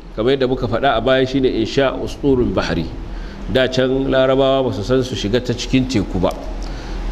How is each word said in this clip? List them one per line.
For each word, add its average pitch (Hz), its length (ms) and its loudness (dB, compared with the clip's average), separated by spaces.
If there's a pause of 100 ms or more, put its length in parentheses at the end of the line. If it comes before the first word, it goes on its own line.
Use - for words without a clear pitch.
(160)
kamar 113 200 2
yadda 127 120 2
muka 127 200 -2
faɗa 117 280 2
a 113 60 0
baya, 131 260 4
shine 131 200 2
insha 113 520 0
usturul 123 540 0
bahri. 85 320 -2 (680)
Da 127 160 4
can 131 400 0
Larabawa 135 640 4
ba 110 40 -2
su 101 100 -6
san 127 200 2
su 113 120 -6
shiga 104 280 0
ta - 100 -2
cikin 127 340 0
teku 98 320 -2
ba, 87 120 2 (800)